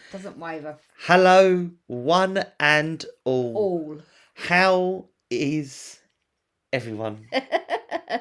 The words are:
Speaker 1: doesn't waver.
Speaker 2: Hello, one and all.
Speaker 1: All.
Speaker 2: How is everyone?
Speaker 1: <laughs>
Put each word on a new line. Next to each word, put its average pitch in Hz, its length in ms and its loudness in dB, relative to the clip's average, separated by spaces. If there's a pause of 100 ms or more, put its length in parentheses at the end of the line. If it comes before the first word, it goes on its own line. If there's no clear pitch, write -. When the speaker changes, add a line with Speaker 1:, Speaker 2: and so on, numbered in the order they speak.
(120)
Speaker 1:
doesn't 190 260 -16
waver. 156 400 -12 (200)
Speaker 2:
Hello, 185 720 6 (160)
one 180 580 0 (160)
and 151 440 2 (200)
all. 127 320 -2
Speaker 1:
All. 170 420 -4 (360)
Speaker 2:
How 185 720 2 (240)
is 139 680 -6 (720)
everyone? 110 600 -6
Speaker 1:
<laughs> - 40 -2 (840)